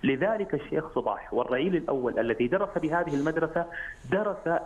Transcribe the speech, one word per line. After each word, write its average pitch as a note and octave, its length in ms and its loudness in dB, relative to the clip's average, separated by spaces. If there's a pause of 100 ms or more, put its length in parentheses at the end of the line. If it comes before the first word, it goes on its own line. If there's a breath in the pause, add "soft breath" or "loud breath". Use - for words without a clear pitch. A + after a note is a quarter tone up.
لذلك F#3+ 500 2
الشيخ D#3 400 -2
صباح A2 400 -2
والرعيل B2+ 420 2
الأول C3 420 0
الذي A#2 300 2
درس F#3+ 300 0
بهذه D#3+ 360 0
المدرسة D#3+ 520 0 (440 loud breath)
درس F#3+ 560 0